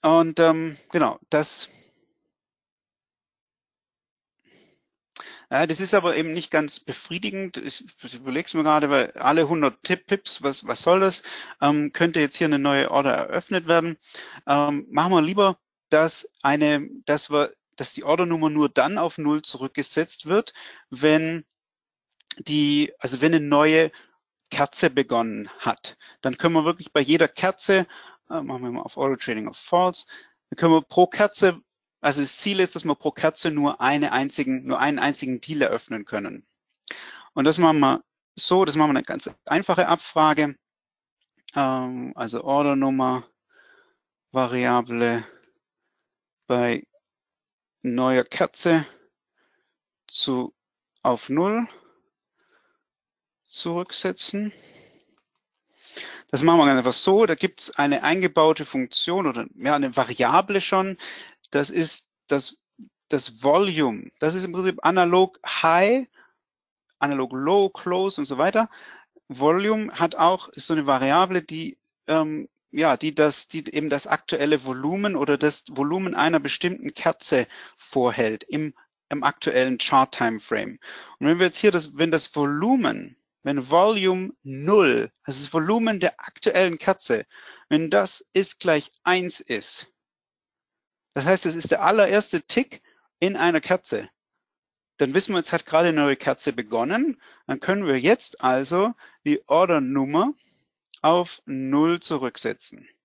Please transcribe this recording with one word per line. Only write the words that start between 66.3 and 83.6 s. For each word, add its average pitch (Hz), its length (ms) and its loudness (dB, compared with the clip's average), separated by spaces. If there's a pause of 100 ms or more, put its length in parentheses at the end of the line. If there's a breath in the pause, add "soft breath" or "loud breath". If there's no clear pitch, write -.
analog 135 340 -2
Low, 185 380 0
Close 185 500 -4
und 139 60 -4
so 135 100 -8
weiter. 196 320 2 (600 loud breath)
Volume 190 720 0
hat 170 160 0
auch, 180 340 2
ist - 180 -16
so 165 80 -2
eine 147 120 0
Variable, 156 560 2
die, 160 360 -12 (280)
ähm, 156 440 -2 (200)
ja, 147 280 2
die 151 160 -6
das, 151 340 0
die 160 240 -10
eben 151 160 -4
das 143 180 -2
aktuelle 147 580 -2
Volumen 160 520 -4
oder 139 220 0
das 151 320 -2
Volumen 170 440 -4
einer 160 240 2
bestimmten 147 540 -6
Kerze - 560 -2 (300 loud breath)
vorhält 117 640 -2
im, 151 300 -6 (340 soft breath)
im 143 160 -6
aktuellen 131 540 0
Chart-Timeframe. 113 1000 0 (400 loud breath)
Und 139 80 -2
wenn 170 120 4
wir 185 80 4
jetzt 170 100 -2
hier 208 140 4
das, 156 260 -4
wenn 165 140 2
das 160 260 -2
Volumen, 147 800 0 (260)
wenn 139 280 -4